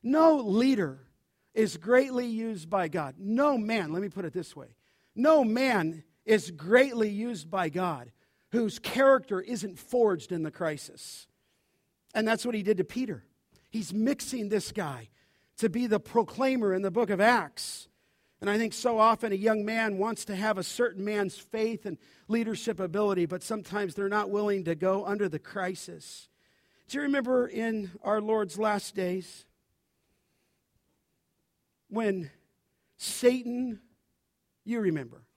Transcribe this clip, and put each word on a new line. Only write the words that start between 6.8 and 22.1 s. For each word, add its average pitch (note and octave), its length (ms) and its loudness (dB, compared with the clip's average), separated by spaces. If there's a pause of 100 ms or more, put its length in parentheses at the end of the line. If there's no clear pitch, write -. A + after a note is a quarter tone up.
used G3+ 420 -6
by F#3 160 0
God D3+ 460 -4 (400)
whose A3+ 260 0
character C4 600 4
isn't G#3+ 400 -8
forged G#3 540 2
in E3 100 -2
the D3+ 80 -4
crisis. - 760 -8 (880)
And A3 140 0
that's A3 180 0
what A#3+ 80 -2
he G#3 100 -2
did G3+ 140 2
to F3+ 60 0
Peter. A3 400 -6 (460)
He's G3+ 240 -8
mixing A3+ 560 -2
this G#3 240 -2
guy C#3 340 -8 (480)
to A3 140 0
be A#3+ 180 -2
the G#3 140 2
proclaimer A#3 720 0
in F#3+ 80 0
the G3 100 -2
book G#3+ 180 0
of F#3+ 120 0
Acts. G#3+ 680 0 (540)
And G3+ 80 -2
I G#3 80 2
think A3+ 160 0
so A#3 260 -2
often A3 320 4
a F#3+ 40 0
young G#3+ 280 2
man A3 360 -2
wants A3 260 -2
to G3+ 100 -6
have G#3 220 0
a F3+ 60 -4
certain G3 420 -2
man's G#3 320 -2
faith A3 480 -4
and E3+ 120 -8 (300)